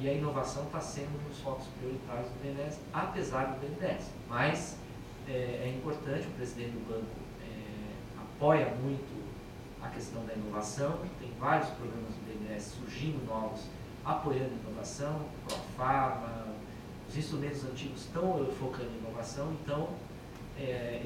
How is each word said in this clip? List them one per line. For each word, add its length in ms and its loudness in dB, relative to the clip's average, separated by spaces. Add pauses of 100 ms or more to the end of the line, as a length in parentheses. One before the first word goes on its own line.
e 80 4
a 40 8
inovação 540 2
tá 140 0
sendo 440 -2
um 40 -2
dos 100 -6
focos 280 -2 (120)
prioritários 500 -2
do 140 -6
B 60 0
N 80 0
D 60 0
E 40 0
S, 120 -4 (140)
apesar 540 2
do 140 0
B 60 -2
N 100 -2
D 100 0
E 40 4
S. 200 0 (180)
Mas, 480 4 (500)
é, 380 0
é 120 2
importante, 500 0
o 60 -4
presidente 400 -2
do 140 -2
banco, 200 0 (360)
é, 760 -6
apoia 600 6
muito 460 -2 (520)
a 100 -4
questão 360 -4
da 80 -4
inovação, 640 2 (220)
tem 180 -6
vários 320 6
programas 440 -4
do 120 -6
B 60 -6
N 160 -4
D 60 -2
E 20 -2
S 200 -4
surgindo 500 -2
novos, 340 0 (440)
apoiando 460 4
a 180 -4
inovação, 580 -2 (200)
Profarma, 1000 2 (600)
os 80 -2
instrumentos 480 0
antigos 360 -4
estão 440 4 (140)
focando 320 0
em 80 -4
inovação, 540 -2 (100)
então, 260 2 (680)
é, 480 0